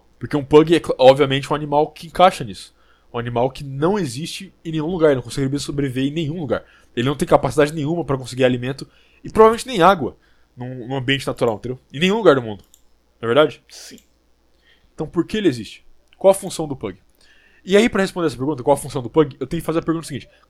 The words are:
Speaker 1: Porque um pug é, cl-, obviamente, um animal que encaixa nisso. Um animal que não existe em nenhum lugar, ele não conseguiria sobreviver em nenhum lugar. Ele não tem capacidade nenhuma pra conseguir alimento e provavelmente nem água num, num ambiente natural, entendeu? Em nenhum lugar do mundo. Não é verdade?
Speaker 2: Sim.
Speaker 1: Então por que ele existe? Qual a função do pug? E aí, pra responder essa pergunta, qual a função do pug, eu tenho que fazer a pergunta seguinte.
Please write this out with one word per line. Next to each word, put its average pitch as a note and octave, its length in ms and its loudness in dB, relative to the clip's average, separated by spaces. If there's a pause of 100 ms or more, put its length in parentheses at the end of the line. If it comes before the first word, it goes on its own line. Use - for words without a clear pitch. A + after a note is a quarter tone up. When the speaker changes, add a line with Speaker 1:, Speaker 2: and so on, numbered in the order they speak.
(180)
Speaker 1:
Porque B2 180 -6
um C#3 80 -2
pug D#3+ 320 6
é, - 20 4
cl-, - 200 -4
obviamente, C3+ 520 6
um D3 60 -2
animal D3+ 340 -2
que - 180 -20
encaixa F3 360 4
nisso. - 300 -14 (400)
Um A#2+ 40 -4
animal A#2+ 320 -2
que - 140 -14
não D3 340 -2
existe E3 540 -8 (100)
em D#3+ 100 -10
nenhum D#3 180 -4
lugar, D#3+ 180 2
ele C#3 80 4
não A#2+ 60 -6
conseguiria C3+ 360 -4
sobreviver C#3 460 -4
em D3 60 0
nenhum D#3+ 280 -6
lugar. A2 260 -4 (300)
Ele C3 140 -2
não C#3+ 80 -4
tem E3+ 100 -2
capacidade D3 460 2
nenhuma D#3+ 320 -6
pra C3+ 140 -4
conseguir B2 260 -4
alimento B2+ 420 -2 (380)
e - 60 -14
provavelmente A3 360 4
nem B3 140 -2
água D#3+ 360 2 (400)
num, B2 320 -12
num C3+ 80 -6
ambiente C3+ 300 -4
natural, A#2 300 -2
entendeu? B2 220 -12 (140)
Em C3+ 60 -12
nenhum F#3+ 200 0
lugar F#3 160 6
do B2+ 80 -4
mundo. G#2+ 200 -10 (580)
Não A2+ 100 -6
é A#2+ 40 2
verdade? D3 340 2
Speaker 2:
Sim. - 320 -20 (920)
Speaker 1:
Então D#3+ 120 -8
por E3+ 200 -2
que - 100 -6
ele G3+ 120 2
existe? - 360 -6 (320)
Qual F#3+ 140 4
a F#3+ 40 8
função F3 340 -8
do C3+ 80 -8
pug? G2 220 -10 (680)
E F#3+ 120 2
aí, A3+ 140 6
pra G3+ 120 -2
responder F3 240 -2
essa A#2+ 100 -2
pergunta, C3 260 -4
qual C#3 120 4
a C3+ 60 -8
função C#3 220 -8
do A#2 80 -8
pug, D3 280 2
eu C3+ 80 -8
tenho E3+ 140 -6
que - 60 -10
fazer E3 140 -2
a - 20 -10
pergunta D#3+ 240 -4
seguinte. B2 220 -12 (220)